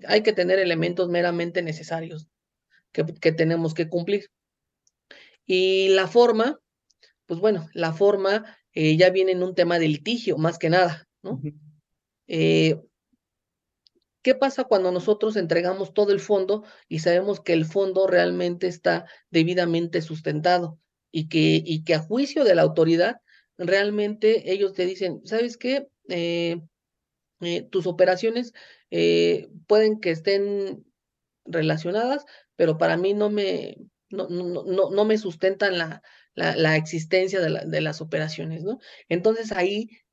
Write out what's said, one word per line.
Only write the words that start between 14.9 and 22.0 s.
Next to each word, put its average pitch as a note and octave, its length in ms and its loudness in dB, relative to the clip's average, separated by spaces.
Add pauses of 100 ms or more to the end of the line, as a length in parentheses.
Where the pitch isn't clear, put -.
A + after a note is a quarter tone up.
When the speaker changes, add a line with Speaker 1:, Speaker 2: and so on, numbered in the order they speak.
Speaker 1:
nosotros G#3 460 0
entregamos F3 560 -2
todo G#3 180 2
el G3 80 0
fondo G3+ 460 -2 (240)
y D#3+ 100 -6
sabemos F#3 400 0
que F3 140 -2
el E3 100 2
fondo F#3+ 440 0
realmente F3 600 0
está F3 380 -2 (260)
debidamente E3+ 720 0
sustentado D#3+ 800 -2 (320)
y D#3+ 180 -4
que, D#3+ 340 4
y D#3+ 220 -6
que E3 100 2
a D#3 40 2
juicio C4+ 440 -2